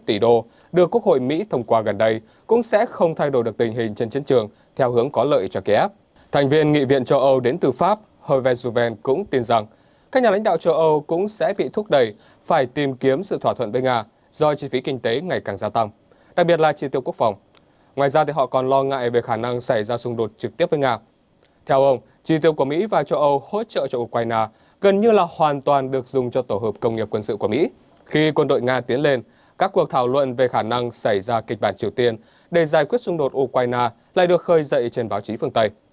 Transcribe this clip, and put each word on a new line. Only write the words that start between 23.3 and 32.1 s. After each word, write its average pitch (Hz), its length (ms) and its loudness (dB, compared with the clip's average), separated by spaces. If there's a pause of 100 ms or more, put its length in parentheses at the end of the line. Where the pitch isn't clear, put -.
hỗ 214 140 -4
trợ 160 260 -6
cho 123 100 -4
Ukraine 113 480 -2 (340)
gần 196 200 4
như 226 100 4
là 190 180 4
hoàn 147 320 0
toàn 135 300 0
được 131 160 -4
dùng 123 240 -2
cho 127 100 0
tổ 120 160 -4
hợp 110 220 -2
công 117 160 -2
nghiệp 110 160 -4
quân 107 120 -2
sự 110 140 -4
của - 100 -2
Mỹ. 131 220 0 (360)
Khi 156 260 2
quân 147 160 0
đội 135 140 2
Nga 123 200 0
tiến 123 200 -2
lên, 139 200 2 (360)
các 196 160 -2
cuộc 170 160 0
thảo 127 180 0
luận 131 280 0
về 127 120 2
khả 117 160 -2
năng 120 280 -4
xảy 104 300 -2
ra 113 200 -4
kịch 110 200 -8
bản 104 160 0
Triều 107 120 -4
Tiên 117 280 0 (340)